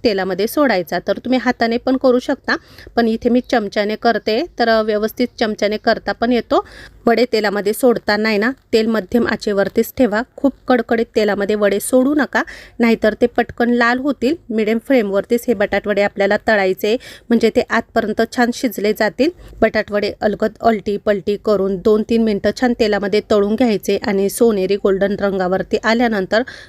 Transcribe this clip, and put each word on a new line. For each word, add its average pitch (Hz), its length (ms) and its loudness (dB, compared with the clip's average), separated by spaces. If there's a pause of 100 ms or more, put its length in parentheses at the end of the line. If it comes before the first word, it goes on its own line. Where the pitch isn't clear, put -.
तेलामध्ये 190 420 -2
सोडायचा. 214 520 0
तर 196 200 -4
तुम्ही 254 240 -2
हाताने 233 340 0
पण 262 200 -2
करू 254 220 2
शकता, 262 380 -4 (400)
पण 240 120 2
इथे 226 200 -2
मी 240 120 2 (100)
चमच्याने 214 460 -2
करते, 226 480 0 (140)
तर 226 240 2
व्यवस्थित 220 580 -2
चमच्याने 214 360 -2
करता 208 360 -2
पण 233 200 -2
येतो. 269 320 0 (420)
वडे 233 260 4
तेलामध्ये 208 400 0
सोडताना 214 560 0
आहे 214 100 2
ना, 220 120 0 (220)
तेल 220 140 2
मध्यम 226 400 0
आचेवरतीच 208 720 -2
ठेवा. 214 240 2 (140)
खूप 269 160 0 (160)
कडकडीत 233 380 0 (100)
तेलामध्ये 202 400 0
वडे 202 240 2
सोडू 262 340 2
नका, 254 280 0 (360)
नाहीतर 226 420 2
ते 247 60 2
पटकन 240 440 -2
लाल 240 280 2
होतील. 269 360 -2 (160)
मिडियम 220 360 0
फ्लेमवरतीच 214 600 0
हे 240 60 2
बटाटवडे 202 480 -2
आपल्याला 202 340 0 (100)
तळायचे, 208 500 0 (320)
म्हणजे 226 280 2
ते 233 140 2
आतपर्यंत 220 520 -2 (140)
छान 240 180 2
शिजले 214 440 -2
जातील. 233 320 0 (300)
बटाटवडे 208 600 0
अलगद 214 400 -2
अलटी 214 360 0
पलटी 208 480 -2
करून 196 400 0
दोन 220 260 4
तीन 226 120 2
मिनटं 208 280 0 (100)
छान 247 200 2
तेलामध्ये 202 400 0 (100)
तळून 208 240 2
घ्यायचे 214 480 0
आणि 196 280 0
सोनेरी 202 460 2
गोल्डन 196 440 0
रंगावरती 190 640 -2
आल्यानंतर 220 580 0 (260)